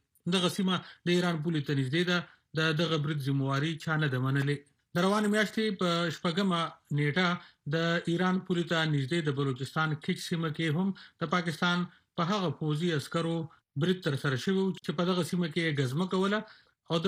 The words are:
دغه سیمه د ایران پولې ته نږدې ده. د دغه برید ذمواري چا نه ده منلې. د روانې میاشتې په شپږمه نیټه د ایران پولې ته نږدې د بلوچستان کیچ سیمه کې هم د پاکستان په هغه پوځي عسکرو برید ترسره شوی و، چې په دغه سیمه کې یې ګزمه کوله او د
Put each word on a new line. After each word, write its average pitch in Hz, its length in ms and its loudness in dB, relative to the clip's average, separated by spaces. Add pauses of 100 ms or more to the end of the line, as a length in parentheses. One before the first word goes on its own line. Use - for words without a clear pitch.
(260)
دغه 180 240 2
سیمه 185 260 0 (240)
د 170 100 -2
ایران 175 280 4
پولې 156 260 0
ته - 100 -4
نږدې 139 320 0
ده. 180 120 2 (360)
د 151 60 -2 (140)
دغه 160 240 2
برید 151 220 -2
ذمواري 135 560 0
چا 160 200 -4
نه 151 120 2
ده 127 120 0
منلې. 139 360 0 (400)
د - 40 0
روانې 208 280 2
میاشتې 214 380 2 (120)
په 180 120 0 (200)
شپږمه 175 520 0 (280)
نیټه 147 380 2 (380)
د 147 100 -2 (280)
ایران 185 360 2
پولې 175 280 -2
ته 170 160 0
نږدې 151 380 0
د 151 100 0
بلوچستان 139 640 -2
کیچ 175 260 -4
سیمه 165 280 -2
کې 165 200 -2
هم 180 180 2 (300)
د 165 160 -2
پاکستان 175 440 0 (340)
په 175 120 -2
هغه 185 300 0
پوځي 156 380 -2
عسکرو 165 460 -2 (360)
برید 180 280 2
ترسره 139 360 0
شوی 190 240 0
و، 190 120 0
چې - 180 -6
په 165 140 -2
دغه 180 180 2
سیمه 175 240 0
کې 170 140 -2
یې 160 160 0
ګزمه 139 300 0
کوله 196 320 2 (500)
او 165 100 2
د 180 80 0